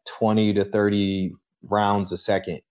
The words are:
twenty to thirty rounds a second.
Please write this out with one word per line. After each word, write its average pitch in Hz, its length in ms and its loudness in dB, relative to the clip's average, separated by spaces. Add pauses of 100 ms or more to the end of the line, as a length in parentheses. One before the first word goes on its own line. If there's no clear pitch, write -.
twenty 107 460 0
to 98 100 2
thirty 98 680 0 (300)
rounds 101 500 0
a 87 40 -6
second. 92 540 -4